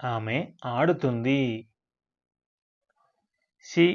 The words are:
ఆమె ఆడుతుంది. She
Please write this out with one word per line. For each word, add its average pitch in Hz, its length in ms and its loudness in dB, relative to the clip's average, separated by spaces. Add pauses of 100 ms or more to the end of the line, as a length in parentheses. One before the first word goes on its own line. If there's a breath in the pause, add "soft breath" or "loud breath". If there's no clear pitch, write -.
ఆమె 113 300 -4 (320)
ఆడుతుంది. 135 760 0 (2250)
She 170 180 2 (100)